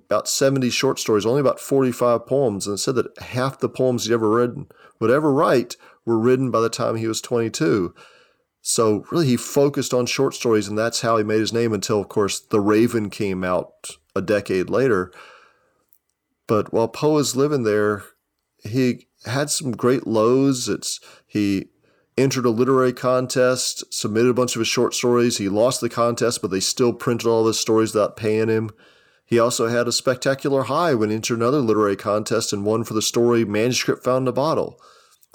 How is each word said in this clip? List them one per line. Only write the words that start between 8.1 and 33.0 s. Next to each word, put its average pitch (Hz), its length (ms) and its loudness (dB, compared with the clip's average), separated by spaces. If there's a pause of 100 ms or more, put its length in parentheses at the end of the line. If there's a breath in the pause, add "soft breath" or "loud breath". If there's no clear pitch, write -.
So 107 440 2
really, 165 140 2
he 123 100 4
focused 139 580 0
on 123 120 0
short - 280 -2
stories, 107 320 0
and 104 100 -6
that's 113 260 -2
how 113 160 2
he 107 40 0
made 107 160 0
his 104 140 -2
name 117 200 0
until, 104 280 0
of 95 80 -8
course, 101 320 -2
The - 180 0
Raven 107 520 2
came 95 340 -4
out - 460 -4 (260)
a 98 40 0
decade 95 480 0
later. 98 440 0 (1400 loud breath)
But 104 240 0
while 113 160 0
Poe 151 240 0
was 135 240 0
living 143 260 0
there, 104 400 0 (560)
he 123 480 -2 (180)
had 143 260 -4
some 139 200 -4
great 120 340 0
lows. 123 640 2
It's, - 300 -6 (300 loud breath)
he 101 380 -2 (520)
entered 127 260 0
a 123 60 4
literary 127 420 2
contest, 127 920 -2 (100)
submitted 113 360 2
a 123 40 0
bunch 123 220 0
of 117 40 -4
his 113 60 0
short - 280 0
stories. 120 440 2
He 101 100 -2
lost 110 320 2
the 117 80 -4
contest, 117 540 -2
but 101 80 -6
they 95 80 -2
still 120 340 0
printed 113 360 -2
all 113 180 2
his 110 140 0
stories 110 340 2
without 104 220 0
paying 110 320 0
him. 110 220 -2 (540 soft breath)
He 117 140 2
also 117 300 2
had 120 180 0
a 120 60 -2
spectacular 135 720 -2
high 151 320 0
when 107 140 0
he 107 40 0
entered 110 240 -4
another 123 220 2
literary 107 340 2
contest 107 580 -2
and 101 120 -6
won 110 180 0
for 107 120 -8
the 107 60 0